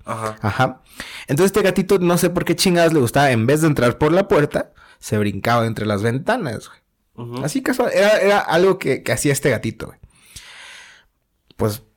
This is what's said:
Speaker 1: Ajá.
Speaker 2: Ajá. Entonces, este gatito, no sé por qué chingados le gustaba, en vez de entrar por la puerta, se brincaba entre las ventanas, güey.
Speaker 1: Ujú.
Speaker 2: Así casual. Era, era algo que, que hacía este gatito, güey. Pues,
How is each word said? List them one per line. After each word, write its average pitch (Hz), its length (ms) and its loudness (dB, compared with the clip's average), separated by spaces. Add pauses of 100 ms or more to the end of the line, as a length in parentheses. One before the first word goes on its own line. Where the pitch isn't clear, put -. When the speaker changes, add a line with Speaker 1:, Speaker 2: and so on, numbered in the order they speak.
Speaker 1:
Ajá. 113 360 -8
Speaker 2:
Ajá. 127 420 -2 (460)
Entonces, 151 180 2 (100)
este 208 60 0
gatito, 190 360 2
no 175 200 2
sé 175 120 2
por 170 140 -4
qué 170 120 0
chingados 170 360 2
le 156 80 4
gustaba, 139 300 2
en 113 160 2
vez 151 140 2
de 160 80 2
entrar 123 300 0
por 151 140 2
la 196 140 2
puerta, - 460 0 (260)
se - 200 -4
brincaba 107 480 0
entre 110 200 -4
las 104 160 -2
ventanas, 135 640 -4
güey. - 120 -20 (340)
Speaker 1:
Ujú. 120 300 -10
Speaker 2:
Así 262 180 -4
casual. 254 300 -2
Era, 202 280 4
era 202 180 2
algo 180 400 2
que, 135 240 -4
que 117 100 -4
hacía 143 200 -2
este 139 180 0
gatito, 107 360 -6
güey. - 120 -20 (1600)
Pues, 110 260 -4 (140)